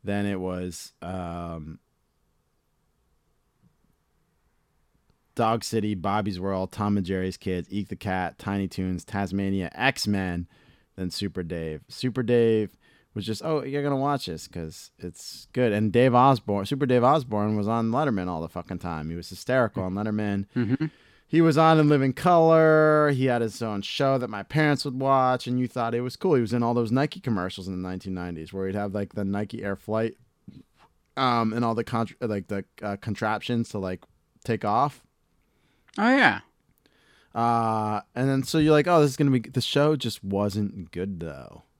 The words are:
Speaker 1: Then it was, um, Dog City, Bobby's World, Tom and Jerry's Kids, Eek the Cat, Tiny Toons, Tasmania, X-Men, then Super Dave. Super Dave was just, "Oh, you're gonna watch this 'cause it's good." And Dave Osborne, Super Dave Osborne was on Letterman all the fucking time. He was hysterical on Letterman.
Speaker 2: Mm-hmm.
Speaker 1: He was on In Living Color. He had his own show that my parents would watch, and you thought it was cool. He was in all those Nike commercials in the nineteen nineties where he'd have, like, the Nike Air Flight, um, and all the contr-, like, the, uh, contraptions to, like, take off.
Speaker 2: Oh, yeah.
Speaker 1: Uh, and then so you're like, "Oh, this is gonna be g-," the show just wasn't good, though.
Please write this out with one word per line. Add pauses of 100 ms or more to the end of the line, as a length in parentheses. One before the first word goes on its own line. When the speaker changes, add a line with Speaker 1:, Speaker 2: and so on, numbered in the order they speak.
Speaker 1:
Then
it
was, (100)
um, (3500)
Dog
City,
Bobby's
World,
Tom
and
Jerry's
Kids,
Eek
the
Cat,
Tiny
Toons,
Tasmania,
X-Men, (500)
then
Super
Dave.
Super
Dave (380)
was
just,
"Oh,
you're
gonna
watch
this
'cause
it's
good."
And
Dave
Osborne,
Super
Dave
Osborne
was
on
Letterman
all
the
fucking
time.
He
was
hysterical
on
Letterman.
Speaker 2:
Mm-hmm. (400)
Speaker 1:
He
was
on
In
Living
Color.
He
had
his
own
show
that
my
parents
would
watch,
and
you
thought
it
was
cool.
He
was
in
all
those
Nike
commercials
in
the
nineteen
nineties
where
he'd
have,
like,
the
Nike
Air
Flight, (1000)
um,
and
all
the
contr-,
like,
the, (180)
uh,
contraptions
to,
like, (420)
take
off. (920)
Speaker 2:
Oh,
yeah. (920)
Speaker 1:
Uh, (120)
and
then
so
you're
like,
"Oh,
this
is
gonna
be
g-,"
the
show
just
wasn't
good,
though. (160)